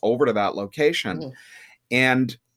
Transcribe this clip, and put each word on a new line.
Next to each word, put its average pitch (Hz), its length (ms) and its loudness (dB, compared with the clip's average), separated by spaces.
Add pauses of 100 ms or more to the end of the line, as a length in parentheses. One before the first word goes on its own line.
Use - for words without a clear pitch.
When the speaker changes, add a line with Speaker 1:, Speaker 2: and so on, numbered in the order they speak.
Speaker 1:
over 123 240 2
to 113 80 2
that 101 200 0
location. 104 640 -2
Speaker 2:
Mm-hmm. - 80 -10 (640)
Speaker 1:
And 127 460 2 (200)